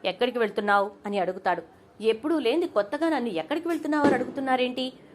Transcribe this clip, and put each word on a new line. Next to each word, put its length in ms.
"ఎక్కడికి 340
వెళ్తున్నావు?" 520
అని 120
అడుగుతాడు. 440
"ఎప్పుడూ 380
లేంది 300
కొత్తగా 400
నన్ను 200
ఎక్కడికి 400
వెళ్తున్నావు 360
అని 100
అడుగుతున్నారేంటి?" 720